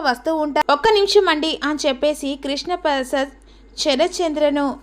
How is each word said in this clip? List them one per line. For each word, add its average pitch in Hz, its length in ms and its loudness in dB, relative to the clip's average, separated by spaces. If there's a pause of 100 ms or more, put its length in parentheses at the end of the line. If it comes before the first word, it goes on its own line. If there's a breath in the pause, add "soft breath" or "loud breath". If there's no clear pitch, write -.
వస్తూ 247 240 -2 (120)
ఉంటారు. 294 220 0 (100)
"ఒక్క 349 100 0 (120)
నిమిషం 403 360 4
అండి" 302 180 -2 (160)
అని 302 180 -4
చెప్పేసి 285 440 -2 (160)
కృష్ణప్రసాద్ 277 840 -2 (480 soft breath)
శరత్చంద్రను 302 840 0 (200)